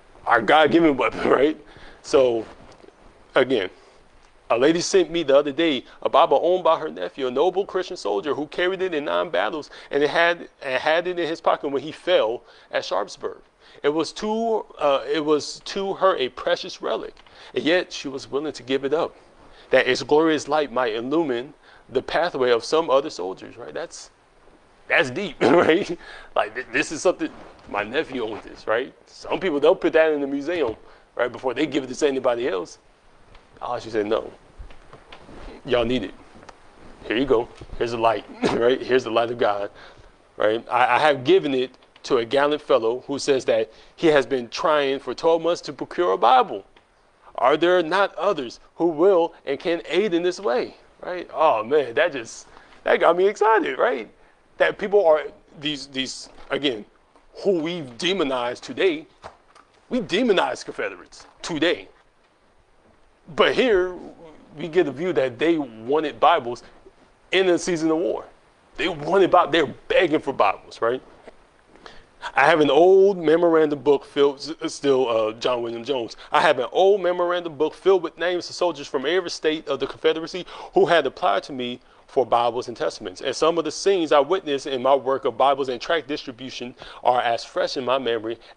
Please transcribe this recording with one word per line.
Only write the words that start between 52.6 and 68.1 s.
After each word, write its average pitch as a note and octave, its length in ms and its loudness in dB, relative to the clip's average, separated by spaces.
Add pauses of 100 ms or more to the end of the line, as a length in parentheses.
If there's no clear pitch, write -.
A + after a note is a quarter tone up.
that - 160 4
got E3+ 180 6
me F#3+ 100 4
excited, G#3 500 2
right? A3 320 -2 (480)
That D#3+ 200 0
people G3+ 280 2
are, D3+ 180 4 (380)
these, C#3+ 260 -6
these, C3 400 -8 (220)
again, C3 340 -4 (520)
who F#3 260 0
we've D3+ 360 -8
demonized C3 680 -2
today, D#3 420 -2 (800)
we B3 120 -2
demonize E3+ 640 0
Confederates G2 600 -12 (160)
today. D3+ 460 -2 (1500)
But D3+ 180 2
here, F#3 420 0 (640)
we E3 100 -10
get E3 180 2
the C#3+ 60 -6
view D#3+ 220 -6
that C3 240 0
they D#3+ 200 2
wanted B2+ 600 -4
Bibles C3 440 2 (680)
in F#3 160 2
the E3+ 120 4
season E3 320 -2
of D#3+ 60 0
war. - 280 -4 (520)